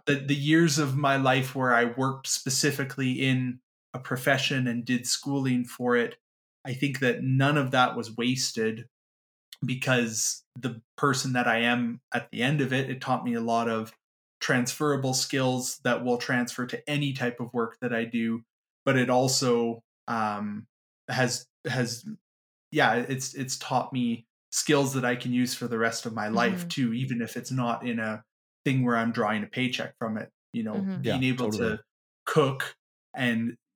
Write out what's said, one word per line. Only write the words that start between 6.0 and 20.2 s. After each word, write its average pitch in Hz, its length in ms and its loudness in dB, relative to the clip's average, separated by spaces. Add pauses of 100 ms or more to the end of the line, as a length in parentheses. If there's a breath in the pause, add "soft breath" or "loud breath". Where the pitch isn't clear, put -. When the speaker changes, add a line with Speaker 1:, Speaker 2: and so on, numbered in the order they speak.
Speaker 1:
I 127 120 -6
think 139 240 -2
that 127 240 2
none 131 340 4
of 131 140 0
that 127 260 4
was 110 180 -6
wasted 117 720 -2 (800)
because 123 800 -2 (120)
the 117 260 -8 (160)
person 131 360 0
that 123 140 0
I 113 140 2
am 120 400 0 (120)
at 120 180 -4
the 113 120 -4
end 143 180 2
of 131 120 0
it, 135 160 0
it 131 120 -8
taught 131 240 -2
me 120 80 -2
a 117 80 -2
lot 117 280 2
of 110 240 -4 (460)
transferable 131 760 0
skills 127 680 -2
that 120 200 2
will 123 140 0
transfer 123 500 -2
to - 220 -8
any 147 240 0
type 123 260 -4
of 117 140 -8
work 113 280 -2
that 120 120 -2
I 117 120 0
do. 113 380 -2 (420)
But 131 120 4
it 123 120 4
also, 123 720 2 (260)
um, 104 600 -4 (420)